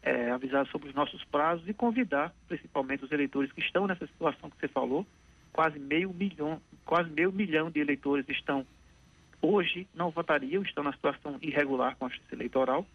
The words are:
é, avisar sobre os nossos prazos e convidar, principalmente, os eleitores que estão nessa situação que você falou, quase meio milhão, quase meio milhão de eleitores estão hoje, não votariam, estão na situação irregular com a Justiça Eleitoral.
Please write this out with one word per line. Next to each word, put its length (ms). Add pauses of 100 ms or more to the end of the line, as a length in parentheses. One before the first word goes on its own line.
é, 300
avisar 360
sobre 200
os 80
nossos 300
prazos 420
e 60
convidar, 600 (140)
principalmente, 560
os 80
eleitores 400
que 80
estão 260
nessa 220
situação 420
que 80
você 120
falou, 360 (460)
quase 260
meio 360
milhão, 480 (240)
quase 240
meio 240
milhão 360
de 120
eleitores 480
estão 360 (760)
hoje, 520
não 160
votariam, 540
estão 220
na 80
situação 480
irregular 560
com 80
a 20
Justiça 260
Eleitoral. 600